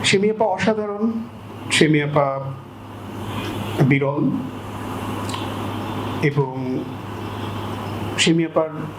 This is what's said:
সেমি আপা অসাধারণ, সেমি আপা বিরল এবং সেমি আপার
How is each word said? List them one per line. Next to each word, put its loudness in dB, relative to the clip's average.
সেমি 6
আপা 4
অসাধারণ, 2
সেমি 6
আপা 2
বিরল 4
এবং 0
সেমি 4
আপার 2